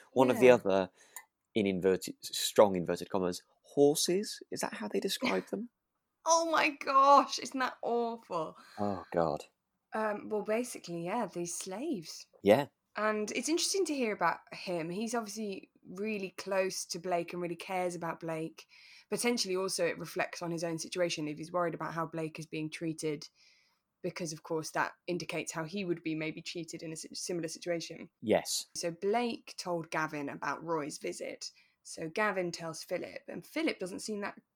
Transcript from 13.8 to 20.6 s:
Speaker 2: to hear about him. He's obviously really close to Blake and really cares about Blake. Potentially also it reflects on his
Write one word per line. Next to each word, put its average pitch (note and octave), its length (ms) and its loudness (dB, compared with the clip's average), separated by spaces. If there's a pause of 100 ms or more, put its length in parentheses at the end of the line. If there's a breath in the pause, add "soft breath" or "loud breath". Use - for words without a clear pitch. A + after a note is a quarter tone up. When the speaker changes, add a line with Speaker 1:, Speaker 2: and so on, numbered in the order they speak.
Speaker 2:
to D4+ 100 -2
hear A#3 180 0
about F3 260 2 (120)
him. E3+ 380 -4
He's A3 260 -4
obviously G#3 540 -6 (200)
really G3 480 -4
close F#3+ 480 -2
to - 140 -6
Blake F3 340 -2
and F3 80 -4
really E3+ 140 -4
cares F3+ 400 -2
about E3+ 240 -6
Blake. D#3+ 460 -6 (440 loud breath)
Potentially G#3 460 0
also F#3 300 0
it D#3+ 140 0
reflects E3+ 420 -4
on E3+ 100 -4
his E3 120 -2